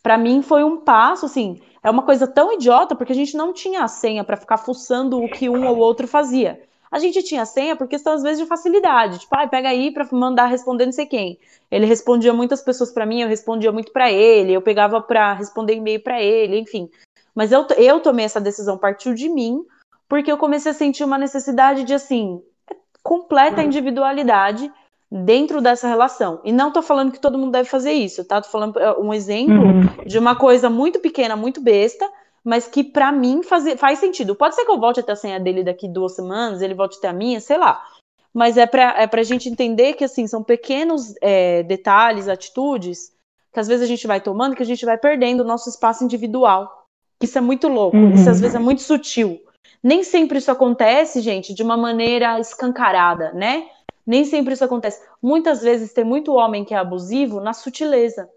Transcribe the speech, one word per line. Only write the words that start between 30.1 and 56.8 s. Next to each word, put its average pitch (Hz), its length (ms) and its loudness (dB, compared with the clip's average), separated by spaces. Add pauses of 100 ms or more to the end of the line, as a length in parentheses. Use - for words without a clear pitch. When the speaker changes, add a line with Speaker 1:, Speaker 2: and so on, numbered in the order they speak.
Speaker 1:
uma 240 180 4
coisa 247 340 4
muito 302 300 0
pequena, 254 360 -2
muito 254 260 -6
besta, 233 480 2 (340)
mas 240 240 -2
que 277 160 -2
pra 277 280 0
mim 269 320 0
faz, 311 360 -2
faz 285 200 2
sentido. 269 360 -2
Pode 311 200 0
ser 480 100 0
que 453 60 0
eu 302 80 2
volte 240 200 0
a 233 40 -6
ter 214 80 -6
a 208 40 -2
senha 196 240 -8
dele 185 240 -2
daqui 180 240 -6
duas 185 280 -6
semanas, 196 480 -8
ele 190 100 -6
volte 190 240 -6
a - 40 -12
ter 196 60 -4
a 175 60 -4
minha, 220 260 -4
sei 285 200 -2
lá. 240 200 2 (540)
Mas 233 240 2
é 240 80 8
pra, 247 320 2
é 220 80 4
pra 226 160 -2
gente 240 260 -4
entender 240 460 0
que, - 100 -4
assim, 247 220 -4
são 220 160 -8
pequenos, 262 800 -2
é, 180 400 2
detalhes, 202 680 2
atitudes, 190 840 -6 (400)
que 233 60 -6
às 214 80 -4
vezes 240 160 0
a 240 40 -2
gente 240 200 -4
vai 202 120 0
tomando, 226 360 -4
que 254 80 -6
a - 20 -2
gente 240 180 -6
vai 226 140 0
perdendo 247 440 0
o 226 60 -2
nosso 233 220 -6
espaço 233 340 -2
individual. 220 840 0 (340)
Isso 240 160 -4
é 254 40 2
muito 262 260 0
louco, 214 280 2
Speaker 2:
Uhum. 208 200 8
Speaker 1:
isso 180 160 8
às 180 100 4
vezes 240 140 0
é 233 40 -2
muito 262 220 0
sutil. 233 580 -2 (420)
Nem 311 200 4
sempre 320 380 0
isso 277 120 -2
acontece, 254 680 2
gente, 202 320 -6
de 202 80 -10
uma 226 160 -2
maneira 233 600 -2
escancarada, 185 960 0
né? 240 340 -4 (380)
Nem 254 200 2
sempre 285 280 -2
isso 269 120 -2
acontece. 226 360 -6 (200)
Muitas 294 400 0
vezes 226 320 -2
tem 226 100 0
muito 285 300 -2
homem 220 320 0
que 214 80 -10
é 208 40 -2
abusivo 196 600 -4